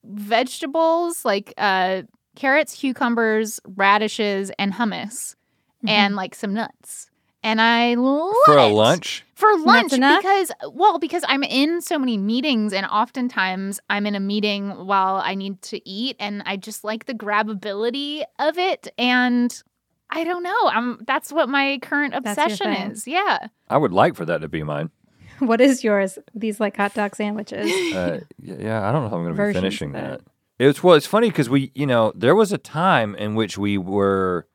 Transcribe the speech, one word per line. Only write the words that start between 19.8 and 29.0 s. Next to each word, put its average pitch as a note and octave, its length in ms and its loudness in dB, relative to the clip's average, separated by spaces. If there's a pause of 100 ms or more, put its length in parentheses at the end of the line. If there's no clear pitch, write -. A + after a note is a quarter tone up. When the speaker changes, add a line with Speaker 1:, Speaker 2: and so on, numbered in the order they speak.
Speaker 1:
I D#4+ 140 -4
don't F4 180 -4
know, G4 240 0
I'm, A#3+ 400 -2
that's C#4+ 260 -4
what D4 160 0
my C#4 320 0
current C#4+ 320 -2
Speaker 2:
That's A3 240 -4
your D4 80 2
Speaker 1:
obsession G#3+ 300 -2
Speaker 2:
thing. G3+ 160 -6
Speaker 1:
is, - 160 -12
yeah. E4 400 -2 (240)
Speaker 3:
I C3+ 80 4
would B2+ 160 2
like B2+ 220 4
for E2+ 100 -8
that D#2+ 160 -2
to D#2 60 -10
be D#2 140 -4
mine. D2+ 280 -4 (480)
Speaker 2:
What A3+ 240 2
is C4+ 200 4
yours? G3 360 0 (160)
These, G#3+ 260 -6
like, G3+ 160 -2
hot G3+ 160 -2
dog G3+ 240 -4
sandwiches. G#3 540 -6
Speaker 1:
<laughs> F4+ 260 -2
Speaker 3:
Uh, - 220 -2 (280)
y-, F2+ 120 -14
yeah, A2 280 -4
I A2 60 0
don't D3+ 80 0